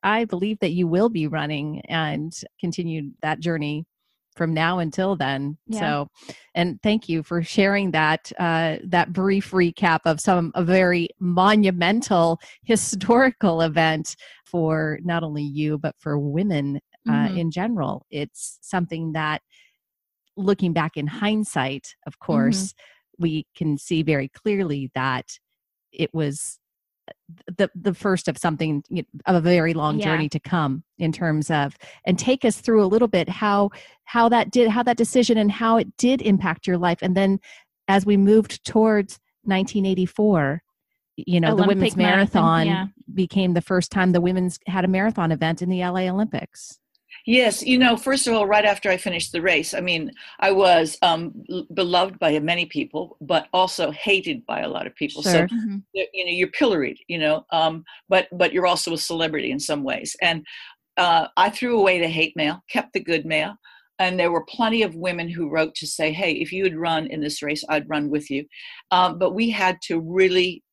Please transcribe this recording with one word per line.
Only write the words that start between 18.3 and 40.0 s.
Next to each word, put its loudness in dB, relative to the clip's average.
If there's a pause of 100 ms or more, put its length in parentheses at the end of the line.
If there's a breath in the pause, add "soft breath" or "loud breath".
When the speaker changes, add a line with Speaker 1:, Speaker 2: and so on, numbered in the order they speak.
Speaker 1:
something -4
that, -4 (920 soft breath)
looking 0
back -2
in -4
hindsight, -4 (100)
of -14
Speaker 2:
Mm-hmm. -20
Speaker 1:
course, 0 (440 soft breath)
we -2
can -2
see -2
very 0
clearly -4
that -4 (540)
it -4
was -6 (1000)
the, 2
the -2
first -2
of -4
something, -2
you -6
know, -18
of 4
a 4
very 2
long -2
Speaker 2:
Yeah. -4
Speaker 1:
journey 0
to -4
come -2 (140)
in -2
terms -2
of, 0 (280 loud breath)
and 2
take 0
us 0
through 4
a 4
little 4
bit 0
how, 0 (360 loud breath)
how 2
that 2
did, 4
how 0
that 0
decision 4
and 4
how 2
it -2
did 2
impact 0
your 2
life. 0
And 0
then 2 (480 loud breath)
as 4
we 4
moved 4
towards 2 (260)
nineteen 0
eighty-four, 2 (540)